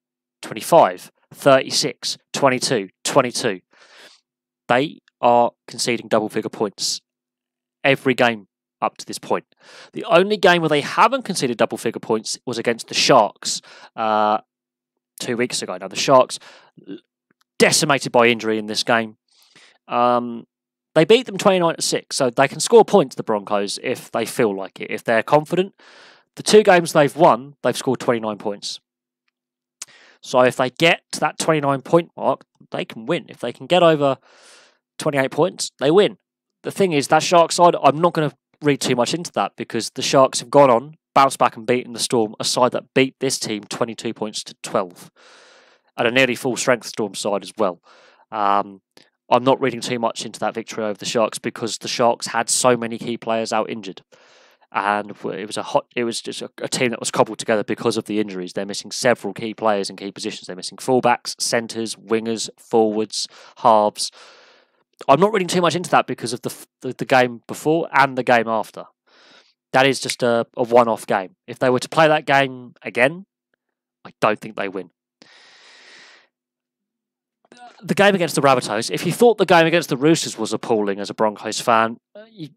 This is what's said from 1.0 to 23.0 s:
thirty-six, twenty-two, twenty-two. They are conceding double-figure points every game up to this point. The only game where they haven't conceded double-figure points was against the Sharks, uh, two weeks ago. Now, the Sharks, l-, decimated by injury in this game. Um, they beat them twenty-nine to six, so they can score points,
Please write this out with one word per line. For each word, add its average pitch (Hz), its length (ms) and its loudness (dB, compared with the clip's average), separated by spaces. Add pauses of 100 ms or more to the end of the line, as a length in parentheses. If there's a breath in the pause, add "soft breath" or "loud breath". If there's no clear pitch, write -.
thirty-six, - 840 0 (140)
twenty-two, 127 580 0 (140)
twenty-two. 120 560 0 (1080 soft breath)
They 127 320 0 (200)
are 120 320 4 (140)
conceding 117 420 -6
double-figure 107 420 -2
points - 500 -6 (800)
every 135 320 2
game 113 340 0 (320)
up - 180 -4
to - 80 -16
this 104 120 -12
point. - 280 -4 (480 loud breath)
The - 100 -10
only 190 320 2
game 175 240 4
where 160 80 0
they 147 140 0
haven't 233 420 0
conceded 127 320 -4
double-figure 110 440 -2
points - 440 -4
was 117 140 -6
against 117 300 -4
the - 60 -10
Sharks, - 680 2 (340 loud breath)
uh, 107 420 0 (840)
two 120 180 -6
weeks 123 240 -4
ago. 95 160 -10
Now, 95 100 -12
the 101 80 -16
Sharks, - 420 2 (480 loud breath)
l-, - 120 -14 (600)
decimated 147 540 2
by 120 140 6
injury 110 320 0
in 107 80 -8
this 107 160 -6
game. 113 340 -2 (720 soft breath)
Um, 120 560 -2 (500)
they 160 120 4
beat 240 180 6
them 196 140 -2
twenty-nine 180 380 2
to 156 60 -12
six, - 340 -4
so 135 120 0
they 139 200 2
can - 120 -10
score 220 240 6
points, 156 320 0